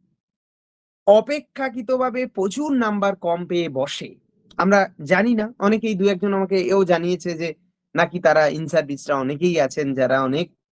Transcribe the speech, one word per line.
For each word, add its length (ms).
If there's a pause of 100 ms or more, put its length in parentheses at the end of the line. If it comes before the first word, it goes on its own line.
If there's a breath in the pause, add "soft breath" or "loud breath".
(1080)
অপেক্ষাকৃতভাবে 1160
প্রচুর 480
নাম্বার 420
কম 320
পেয়ে 220
বসে, 460 (480)
আমরা 300 (100)
জানি 300
না, 260
অনেকেই 360
দু 120
একজন 260
আমাকে 280
এও 220
জানিয়েছে 540
যে 160 (420)
নাকি 240
তারা 300
in 180
সার্ভিসরা 480
অনেকেই 440
আছেন 340
যারা 300
অনেক 280 (220)